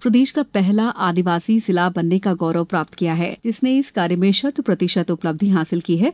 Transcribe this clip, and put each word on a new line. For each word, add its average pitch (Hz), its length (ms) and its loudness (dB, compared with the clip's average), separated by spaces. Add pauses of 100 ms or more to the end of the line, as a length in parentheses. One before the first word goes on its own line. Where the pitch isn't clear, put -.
प्रदेश 247 300 2
का 302 120 -2 (100)
पहला 202 340 2 (140)
आदिवासी 180 580 0
जिला 180 300 0
बनने 175 300 0
का 196 140 0
गौरव 170 300 0
प्राप्त 165 300 -4
किया 165 200 -2
है, 170 180 -2 (140)
जिसने 254 320 0
इस 269 140 -2
कार्य 180 240 0
में 190 160 2
शत 277 300 -2
प्रतिशत 180 500 0
उपलब्धि 165 380 -2
हासिल 175 300 0
की 165 180 -2
है। 240 160 2